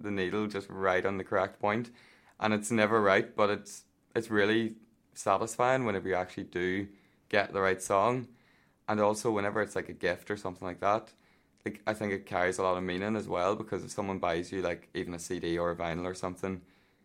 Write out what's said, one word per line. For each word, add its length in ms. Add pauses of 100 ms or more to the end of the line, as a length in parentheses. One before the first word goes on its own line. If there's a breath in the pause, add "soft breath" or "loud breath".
the 80
needle 380
just 200
right 380
on 120
the 60
correct 360
point. 320 (480 loud breath)
And 160
it's 160
never 300
right, 340
but 160
it's, 320 (320)
it's 160
really 460 (360)
satisfying 720
whenever 220
you 80
actually 300
do 420 (420 loud breath)
get 240
the 80
right 200
song. 480 (600 soft breath)
And 120
also 300
whenever 300
it's, 140
like, 140
a 40
gift 380
or 60
something 300
like 120
that, 320 (540 soft breath)
like, 200
I 80
think 200
it 120
carries 320
a 60
lot 140
of 60
meaning 320
as 120
well, 280
because 280
if 80
someone 260
buys 340
you, 100
like, 320
even 200
a 60
C 200
D 200
or 120
a 40
vinyl 300
or 80
something, 480 (440 soft breath)